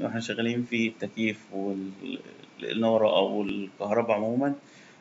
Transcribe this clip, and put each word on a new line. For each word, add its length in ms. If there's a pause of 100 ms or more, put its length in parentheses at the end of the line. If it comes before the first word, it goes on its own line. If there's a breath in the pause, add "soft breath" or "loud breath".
واحنا 200
شغالين 500
في 180
التكييف 500 (140)
والإنارة 1600
أو 340
الكهرباء 760
عمومًا، 380 (460 loud breath)